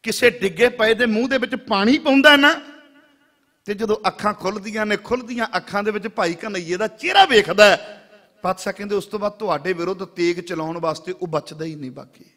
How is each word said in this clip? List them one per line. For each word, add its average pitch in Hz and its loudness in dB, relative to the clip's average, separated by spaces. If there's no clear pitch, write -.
ਕਿਸੇ 233 2
ਡਿੱਗੇ 196 0
ਪਏ 226 0
ਦੇ 226 0
ਮੂੰਹ 233 0
ਦੇ 269 0
ਵਿੱਚ 254 -2
ਪਾਣੀ 220 0
ਪਾਉਂਦਾ 294 6
ਨਾ, 294 2
ਤੇ 202 -8
ਜਦੋਂ 214 -2
ਅੱਖਾਂ 208 -2
ਖੁੱਲ੍ਹਦੀਆਂ 208 -6
ਨੇ, 208 -2
ਖੁੱਲ੍ਹਦੀਆਂ 233 -6
ਅੱਖਾਂ 202 -4
ਦੇ 214 -2
ਵਿੱਚ 202 -6
ਭਾਈ 180 -2
ਕਨ੍ਹੱਈਏ 180 -8
ਦਾ 214 -4
ਚਿਹਰਾ 381 2
ਵੇਖਦਾ 208 6
ਹੈ," - 2
ਪਾਤਸ਼ਾਹ 185 -4
ਕਹਿੰਦੇ, 202 -6
"ਉਸ 196 -2
ਤੋਂ 208 -10
ਬਾਅਦ 202 -4
ਤੁਹਾਡੇ 180 -4
ਵਿਰੁੱਧ 180 -6
ਤੇਗ 175 -2
ਚਲਾਉਣ 165 -8
ਵਾਸਤੇ 165 -6
ਉਹ 185 -8
ਬਚਦਾ 156 -8
ਹੀ 160 -10
ਨਹੀਂ 135 -14
ਬਾਕੀ।" - -20